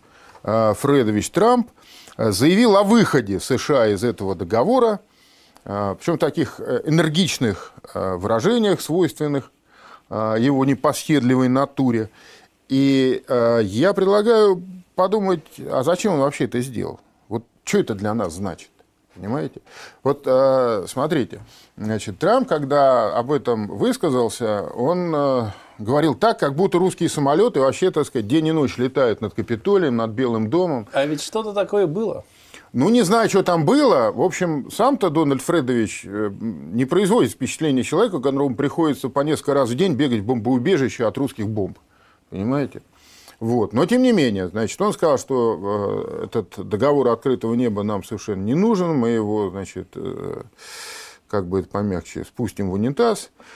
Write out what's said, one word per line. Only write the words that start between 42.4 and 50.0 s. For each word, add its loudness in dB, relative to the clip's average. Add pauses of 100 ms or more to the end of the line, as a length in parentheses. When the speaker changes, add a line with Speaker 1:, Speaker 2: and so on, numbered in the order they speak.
Speaker 1:
Вот. 0
Но, 0
тем 2
не 4
менее, 0
значит, -6
он 0
сказал, 2
что, -2
э, -4
этот -8
договор 2
открытого -2
неба -2
нам -4
совершенно -8
не -2
нужен, 0
мы 0
его, -2
значит, -10
э, -10 (840)